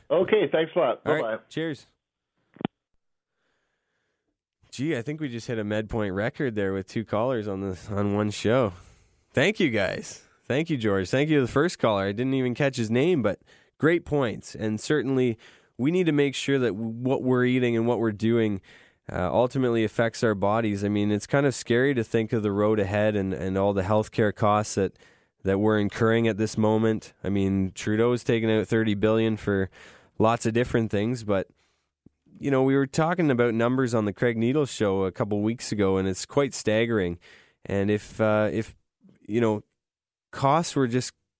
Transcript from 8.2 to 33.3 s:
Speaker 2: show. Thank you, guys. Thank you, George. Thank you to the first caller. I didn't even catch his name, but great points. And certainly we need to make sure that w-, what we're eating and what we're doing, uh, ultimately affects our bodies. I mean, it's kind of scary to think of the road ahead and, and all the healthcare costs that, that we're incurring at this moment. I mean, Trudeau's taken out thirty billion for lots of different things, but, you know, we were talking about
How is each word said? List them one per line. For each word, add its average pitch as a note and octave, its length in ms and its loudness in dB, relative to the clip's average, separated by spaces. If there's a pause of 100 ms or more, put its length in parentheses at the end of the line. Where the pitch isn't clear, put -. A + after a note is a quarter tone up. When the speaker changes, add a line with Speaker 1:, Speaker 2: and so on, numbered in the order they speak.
Speaker 2:
show. A2 420 0 (600)
Thank F3 260 0
you, D#3+ 100 2
guys. - 540 -4 (240)
Thank D#3 220 0
you, D3+ 80 0
George. G2 320 0
Thank C#3+ 200 0
you D3 100 4
to B2+ 60 4
the A2 60 -4
first D#3+ 280 0
caller. G2+ 260 2
I G2+ 60 -2
didn't B2+ 220 -2
even B2+ 220 -2
catch C#3 220 -2
his A2+ 120 -2
name, C#3 320 2
but G2+ 180 -2 (380)
great E3 260 2
points. C3+ 520 -4
And G#2+ 240 -4
certainly B2+ 580 0 (400)
we C3+ 140 0
need F3+ 160 2
to D#3+ 40 2
make C#3+ 220 2
sure C#3 260 -2
that A#2+ 120 0
w-, A2+ 180 -6
what B2 320 -2
we're B2+ 240 2
eating B2 320 2
and A2+ 80 0
what A#2 140 0
we're A2+ 120 0
doing, G#2+ 500 0 (500)
uh, F2+ 200 -2
ultimately A#2+ 520 0
affects A2+ 400 -2
our A2 100 4
bodies. G2+ 500 0
I G2+ 40 0
mean, G#2 240 0
it's G#2 160 -2
kind C#3+ 180 2
of C3 80 2
scary C3 400 0
to A#2+ 100 0
think A2+ 280 -2
of A2+ 100 0
the G#2 120 0
road G#2+ 260 2
ahead G#2 360 2
and, F#2+ 180 -2
and F#2+ 240 -4
all G2 160 2
the G2 100 4
healthcare G#2+ 500 2
costs G#2 420 0
that, F#2+ 220 -2 (460)
that G2 160 2
we're G#2+ 180 4
incurring A2+ 500 2
at G#2 100 0
this G#2+ 200 -2
moment. A2 560 2 (100)
I F2+ 60 -4
mean, G2 460 0
Trudeau's A2+ 480 0
taken A2+ 260 0
out G#2+ 160 2
thirty A2 280 2
billion A2 420 2
for G2 340 -2 (480)
lots A2+ 280 2
of A2 80 -2
different A#2 360 0
things, A2+ 360 -2
but, G2 220 0 (920)
you C#3+ 100 -4
know, C3 140 2
we C3+ 140 2
were C#3 100 2
talking D#3+ 420 0
about A#2+ 240 2